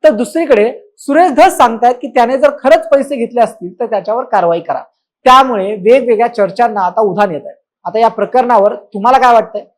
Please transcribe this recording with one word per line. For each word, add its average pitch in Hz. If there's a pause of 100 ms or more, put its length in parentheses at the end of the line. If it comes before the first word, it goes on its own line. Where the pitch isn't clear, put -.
तर 311
दुसरीकडे 240 (240)
सुरेश 320
धस 302
सांगतायत 240
की 285
त्याने 247
जर 285 (140)
खरंच 320
पैसे 277
घेतले 233
असतील 190
तर 240
त्याच्यावर 208
कारवाई 175
करा. 143 (440)
त्यामुळे 233
वेगवेगळ्या 233
चर्चांना 214
आता 180
उधाण 202
येत 147
आहे. - (280)
आता 196
या 226
प्रकरणावर 220
तुम्हाला 233
काय 254
वाटतंय? - (120)